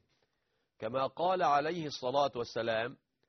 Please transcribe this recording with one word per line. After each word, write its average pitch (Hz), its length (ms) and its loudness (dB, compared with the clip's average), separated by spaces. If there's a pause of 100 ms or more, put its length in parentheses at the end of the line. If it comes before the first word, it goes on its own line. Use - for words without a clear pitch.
(800)
كما 127 280 -2
قال 180 360 0
عليه 156 440 2
الصلاة 135 480 0
والسلام: 117 640 -2 (320)